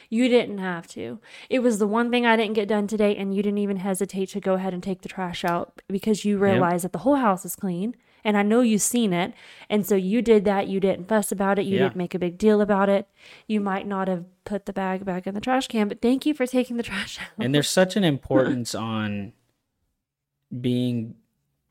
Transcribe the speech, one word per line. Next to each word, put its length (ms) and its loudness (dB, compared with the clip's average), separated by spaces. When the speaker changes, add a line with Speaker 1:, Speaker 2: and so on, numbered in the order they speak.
Speaker 1:
You 180 2
didn't 300 2
have 320 -6
to. 300 -10
It 100 2
was 200 2
the 60 2
one 240 0
thing 160 0
I 120 6
didn't 160 0
get 140 0
done 200 0
today, 280 0
and 200 -4
you 80 0
didn't 160 0
even 180 -2
hesitate 520 -4
to 100 -8
go 140 0
ahead 200 -2
and 80 -8
take 200 -6
the 80 -14
trash 360 -8
out 440 -4
because 360 0
you 100 2
Speaker 2:
Yep. 60 0
Speaker 1:
realize 420 4
that 100 -6
the 60 -6
whole 180 4
house 280 0
is 100 -10
clean, 380 -4
and 120 2
I 60 4
know 200 4
you've 200 4
seen 320 2
it, 200 0
and 160 2
so 100 2
you 280 2
did 220 6
that. 240 0
You 100 0
didn't 280 0
fuss 240 0
about 280 0
it. 60 0
You 120 0
Speaker 2:
Yeah. 60 4
Speaker 1:
didn't 140 -2
make 180 -4
a 40 -2
big 200 -4
deal 220 4
about 280 2
it. 180 0
You 140 -2
might 260 -4
not 220 -4
have 160 -2
put 200 -6
the 80 -12
bag 320 -4
back 220 -4
in 80 -6
the 60 -6
trash 260 0
can, 200 0
but 140 -8
thank 240 2
you 80 2
for 140 -2
taking 300 -2
the 60 -4
<laughs> 80 -10
trash 280 -8
out." 80 -12
Speaker 2:
And 80 0
there's 160 2
such 260 2
an 100 2
importance 680 2
on 600 -4
being 540 -2